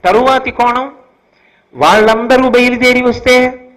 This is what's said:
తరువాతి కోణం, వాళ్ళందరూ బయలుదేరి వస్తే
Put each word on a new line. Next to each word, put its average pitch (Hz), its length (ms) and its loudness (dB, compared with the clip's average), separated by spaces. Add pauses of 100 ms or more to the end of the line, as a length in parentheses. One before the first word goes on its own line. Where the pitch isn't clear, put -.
తరువాతి 254 460 0
కోణం, 240 420 -4 (800)
వాళ్ళందరూ 220 720 2
బయలుదేరి 247 540 0
వస్తే 247 460 0 (280)